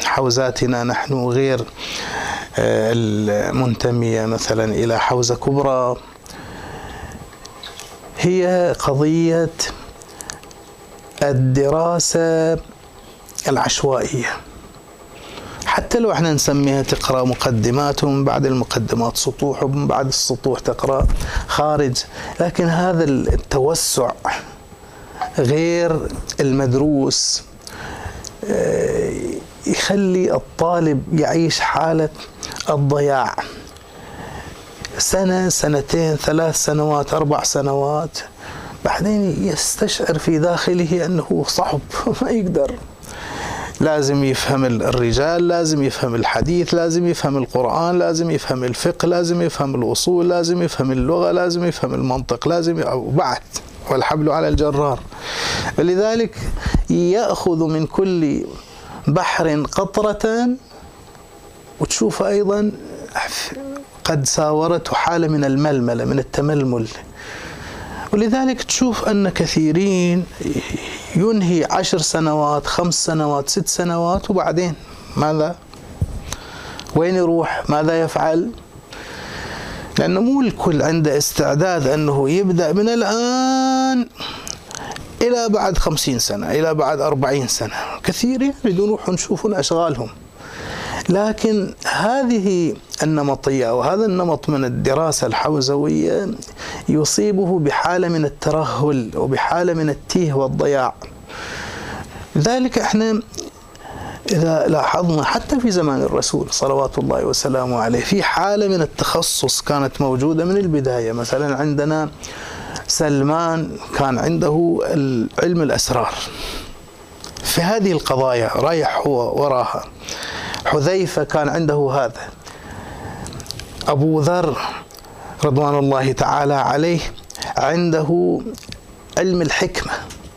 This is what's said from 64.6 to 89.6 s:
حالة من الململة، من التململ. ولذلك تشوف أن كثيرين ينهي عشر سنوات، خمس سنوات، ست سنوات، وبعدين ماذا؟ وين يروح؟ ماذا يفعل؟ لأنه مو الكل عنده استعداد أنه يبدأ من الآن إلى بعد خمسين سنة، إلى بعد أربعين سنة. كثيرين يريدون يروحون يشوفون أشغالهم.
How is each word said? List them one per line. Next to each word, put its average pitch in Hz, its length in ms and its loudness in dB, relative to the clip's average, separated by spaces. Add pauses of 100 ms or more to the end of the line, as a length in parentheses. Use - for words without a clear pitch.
حالة 165 340 2
من 147 180 2
الململة، 135 600 2
من 135 140 0
التململ. 131 680 0 (1300)
ولذلك 240 500 0
تشوف - 420 -2
أن 202 240 2
كثيرين 175 960 2 (920)
ينهي 175 500 4
عشر 185 320 0
سنوات، 151 720 2
خمس 175 380 0
سنوات، 147 440 0
ست - 180 0
سنوات، 175 640 0
وبعدين 180 440 2 (440)
ماذا؟ 156 380 2 (1400)
وين 175 200 4
يروح؟ 165 540 2
ماذا 156 320 4
يفعل؟ 160 500 2 (1500)
لأنه 185 220 2
مو 269 200 4
الكل 175 400 2
عنده 151 360 2
استعداد 147 720 2
أنه 139 420 2
يبدأ 175 440 2
من 208 160 4
الآن 254 1200 2 (1120)
إلى 233 280 2
بعد 190 280 2
خمسين 143 420 0
سنة، 101 320 -2
إلى 156 220 2
بعد 147 280 2
أربعين 135 460 2
سنة. - 280 -4 (280)
كثيرين 254 500 0 (100)
يريدون 202 240 2
يروحون 208 280 0
يشوفون 202 380 0
أشغالهم. 165 560 0 (1000)